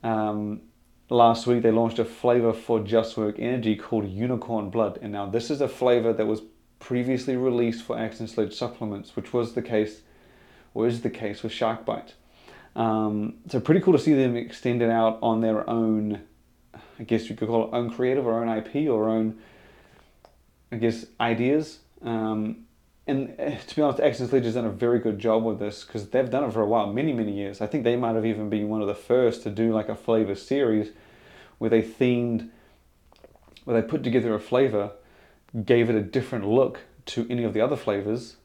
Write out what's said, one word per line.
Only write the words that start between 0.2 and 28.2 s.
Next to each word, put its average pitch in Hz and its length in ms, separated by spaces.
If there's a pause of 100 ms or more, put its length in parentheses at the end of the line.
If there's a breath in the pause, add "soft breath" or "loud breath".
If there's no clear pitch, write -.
last 117 360
week, 120 160
they 117 80
launched 113 280
a 117 60
flavor 120 480
for 113 280
Just 110 360
Work 107 220
Energy 117 380
called 104 320
Unicorn 110 600
Blood. 101 320
And 104 100
now 101 140
this 117 240
is 143 100
a 135 80
flavor 123 440
that 110 140
was 110 160 (360)
previously 127 580
released 120 460
for 117 160
Axe 113 220
and 113 80
Sledge - 260
supplements, 104 640
which - 160
was 117 200
the 120 100
case, 107 380 (760 soft breath)
or 113 120
is 117 160
the 113 80
case 104 320
with 113 100
Shark 113 320
Bite. - 300 (640 loud breath)
Um, 110 580 (140)
so 131 100
pretty 160 220
cool 185 140
to 147 40
see 156 160
them 127 220
extend 120 440
it 117 100
out 113 320
on 113 180
their 110 280
own, 107 520 (800 loud breath)
I - 20
guess 113 260
you 107 60
could 110 140
call 113 160
it 113 80
own 120 180
creative 127 360
or 113 140
own 117 80
I 110 120
P 147 280
or 110 200
own, 110 300 (1300 loud breath)
I 120 60
guess, 117 280 (140)
ideas. 123 640 (220)
Um, 110 640 (420)
and, 135 320
eh, 147 160 (100)
to - 80
be 151 80
honest, 143 160
Axe 135 220
and 123 100
Sledge 131 140
has 113 100
done 120 120
a 110 40
very 120 300
good 110 180
job 113 240
with 110 160
this 104 240
'cause 104 280
they've 127 200
done 135 140
it 113 80
for 110 80
a 104 60
while, 104 260
many, 139 200
many 113 200
years. 101 280
I 107 60
think 147 160
they 120 140
might 120 180
have 110 100